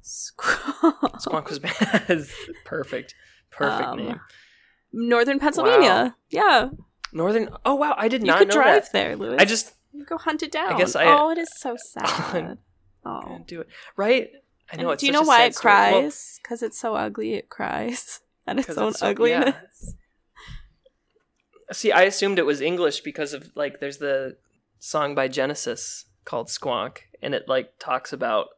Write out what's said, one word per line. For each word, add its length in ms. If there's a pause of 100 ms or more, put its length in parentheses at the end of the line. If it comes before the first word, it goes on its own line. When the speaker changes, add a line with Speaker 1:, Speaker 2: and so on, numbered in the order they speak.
Speaker 1:
Squonk. 1160
Speaker 2:
Squonk 300
was 80
band. 680 (200)
<laughs> 180
Perfect. 500 (360)
Perfect 380
Speaker 1:
Um, 100
Speaker 2:
name. 220 (720)
Speaker 1:
Northern 460
Pennsylvania. 500
Speaker 2:
Wow. 260 (160)
Speaker 1:
Yeah. 380 (440)
Speaker 2:
Northern, 380 (160)
oh 80
wow, 240
I 100
did 140
Speaker 1:
You 60
Speaker 2:
not 100
Speaker 1:
could 100
Speaker 2:
know 60
Speaker 1:
drive 300
Speaker 2:
that. 80
Speaker 1:
there, 240
Lewis. 240
Speaker 2:
I 40
just 300 (180)
Speaker 1:
You 140
go 120
hunt 240
it 100
down. 220
Speaker 2:
I 40
guess 180
I 100
Speaker 1:
Oh, 240
it 80
is 160
so 220
Speaker 2:
<laughs> 20
Speaker 1:
sad. 800 (460)
Oh. 220
Speaker 2:
Can't 200
do 140
it. 80 (280)
Right? 340 (400)
I 60
know, 60
Speaker 1:
And 100
Speaker 2:
it's 80
Speaker 1:
do 60
you 80
Speaker 2:
such 60
Speaker 1:
know 40
Speaker 2:
a 40
Speaker 1:
why 100
Speaker 2:
sad 120
Speaker 1:
it 40
Speaker 2:
story. 200
Well 280
Speaker 1:
cries? 420
'Cause 180
it's 160
so 160
ugly, 380
it 160
cries 720 (140)
<laughs> 120
at 120
its 80
Speaker 2:
'Cause 100
Speaker 1:
own 120
Speaker 2:
it's 100
so, 80
yeah. 40 (280)
Speaker 1:
ugliness. 560 (1800)
Speaker 2:
See, 200
I 100
assumed 360
it 80
was 140
English 400
because 340
of, 200
like, 260
there's 180
the 380 (420)
song 360
by 140
Genesis 800 (180)
called 240
Squonk, 500 (220)
and 140
it, 120
like, 320
talks 340
about 460